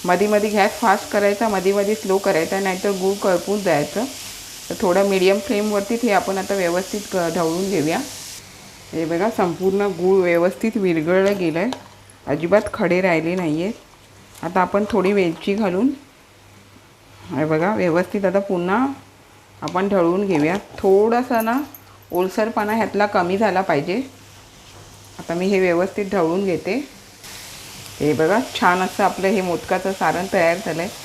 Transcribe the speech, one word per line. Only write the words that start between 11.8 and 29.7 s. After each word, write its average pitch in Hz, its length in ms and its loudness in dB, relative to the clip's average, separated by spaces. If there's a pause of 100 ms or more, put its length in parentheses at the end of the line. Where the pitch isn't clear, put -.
अजिबात 170 340 2 (140)
खडे 180 260 0
राहिले 170 340 0
नाही 165 280 -2
आहेत. 214 120 -4 (680)
आता 180 180 -2
आपण 202 300 0
थोडी 196 220 2
वेलची 190 420 0
घालून, 202 340 0 (1400)
हे 151 140 -2
बघा, 160 300 0
व्यवस्थित 180 500 0
आता 185 140 2
पुन्हा 196 480 0 (760)
आपण 180 260 -2
ढवळून 190 380 2
घेऊया. 165 300 2 (220)
थोडासा 226 640 4
ना 233 200 0 (520)
ओलसरपणा 208 600 0
ह्यातला 208 340 0
कमी 196 320 0
झाला 190 220 2
पाहिजे. 180 420 0 (1160)
आता 165 160 -6
मी 180 120 -2
हे 196 140 2
व्यवस्थित 185 520 2
ढवळून 180 320 2
घेते. 196 540 -4 (1000)
हे 147 120 2
बघा, 160 260 2 (220)
छान 180 180 4
असं 185 260 0
आपलं 190 240 0
हे 190 120 2
मोदकाचं 185 520 -2